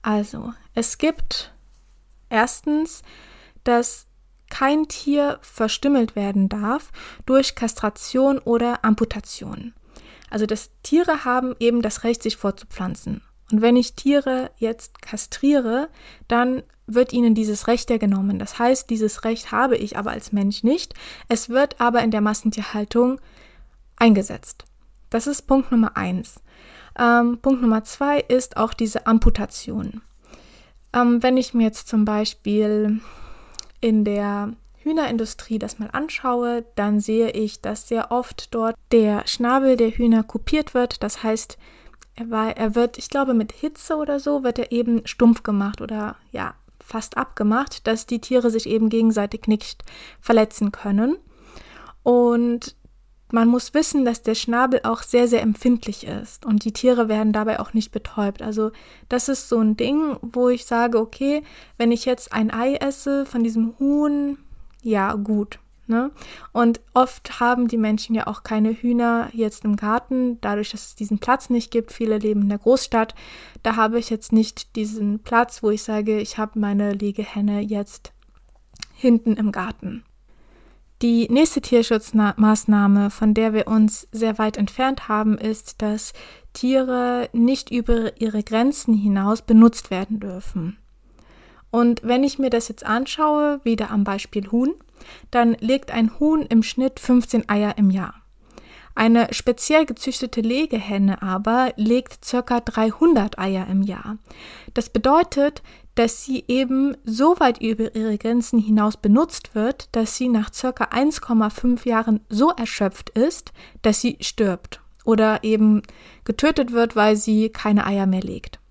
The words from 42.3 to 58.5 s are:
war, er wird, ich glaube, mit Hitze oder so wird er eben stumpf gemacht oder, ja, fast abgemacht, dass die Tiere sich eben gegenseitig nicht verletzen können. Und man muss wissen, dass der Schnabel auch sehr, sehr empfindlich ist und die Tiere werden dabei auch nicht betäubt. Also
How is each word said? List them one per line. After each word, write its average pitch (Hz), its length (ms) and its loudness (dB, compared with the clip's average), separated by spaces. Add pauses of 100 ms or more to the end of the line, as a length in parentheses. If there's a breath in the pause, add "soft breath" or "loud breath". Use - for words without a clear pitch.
war, 220 260 -2
er 214 180 -2
wird, 240 220 0
ich - 140 -12
glaube, 277 240 0
mit 220 180 0
Hitze - 440 -6
oder 294 240 -2
so 285 220 -2
wird 240 160 -2
er - 140 -6
eben 233 340 0
stumpf 233 360 4
gemacht 208 380 -2
oder, 214 360 -8 (140)
ja, - 240 -8 (260)
fast - 360 -10
abgemacht, 233 720 -2
dass 226 200 -2
die 233 140 -4
Tiere 247 280 0
sich 226 200 -2
eben 220 200 2
gegenseitig 220 600 0
nicht - 340 -2 (380 loud breath)
verletzen 214 500 2
können. 214 460 0 (880 loud breath)
Und 240 720 2 (560)
man 226 160 4
muss 240 260 0
wissen, 302 300 2
dass 233 180 -2
der 226 140 -2
Schnabel 247 480 0
auch 226 180 -2
sehr, 240 240 4
sehr 226 160 2
empfindlich 226 640 -2
ist - 400 -12
und 214 180 0
die 220 80 -4
Tiere 240 360 2
werden 214 240 0
dabei 214 260 -2
auch - 160 -10
nicht 220 160 -2
betäubt. 202 500 -6
Also 214 300 -4 (380 loud breath)